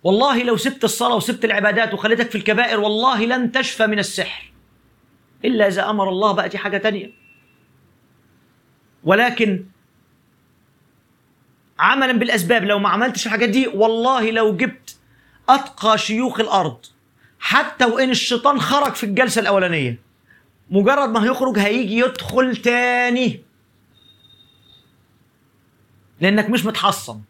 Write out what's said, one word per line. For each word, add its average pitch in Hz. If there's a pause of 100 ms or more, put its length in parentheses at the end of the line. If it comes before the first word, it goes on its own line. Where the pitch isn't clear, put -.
والله 240
لو 240
سبت 269
الصلاة 240
وسبت 220
العبادات 208
وخليتك 226
في 220
الكبائر، 214
والله 220
لن 240
تشفى 262
من 208
السحر - (960)
إلا 214
إذا 190
أمر 202
الله، 196
بقى 180
دي 190
حاجة 202
تانية. 202 (1900)
ولكن 220 (2250)
عملًا 254
بالأسباب، 220
لو 202
ما 196
عملتش 226
الحاجات 220
دي، 247
والله 226
لو 220
جبت - (520)
أتقى 220
شيوخ 220
الأرض، 180 (540)
حتى -
وإن 254
الشيطان 247
خرج 262
في -
الجلسة 220
الأولانية، 170 (680)
مجرد 247
ما 220
هيخرج 254
هيجي 214
يدخل 254
تاني، 247 (2750)
لأنك 208
مش 202
متحصن. 190